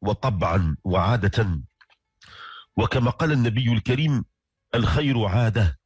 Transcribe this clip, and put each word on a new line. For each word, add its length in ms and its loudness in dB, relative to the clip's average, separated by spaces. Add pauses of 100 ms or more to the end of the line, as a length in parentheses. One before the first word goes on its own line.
وطبعا 800 -2
وعادة. 760 0 (1160)
وكما 340 0
قال 200 -2
النبي 420 2
الكريم: 520 0 (500)
"الخير 500 2
عادة 600 2